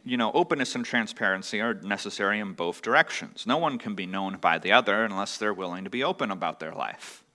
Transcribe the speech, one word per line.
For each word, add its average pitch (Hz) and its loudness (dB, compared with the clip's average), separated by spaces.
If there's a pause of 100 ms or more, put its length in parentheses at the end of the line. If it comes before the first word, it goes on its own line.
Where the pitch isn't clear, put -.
you 127 -2
know, 113 2
openness 151 2
and 120 -2
transparency 107 0
are 113 0
necessary 101 -2
in 98 -6
both 85 -4
directions. - 2
No 139 2
one 147 0
can 107 -6
be 95 -6
known 95 -4
by 82 2
the 90 0
other 107 6
unless 101 -4
they're 107 0
willing 92 -4
to 95 -8
be 123 -2
open 151 -2
about 85 -4
their 80 -8
life. - -8 (100)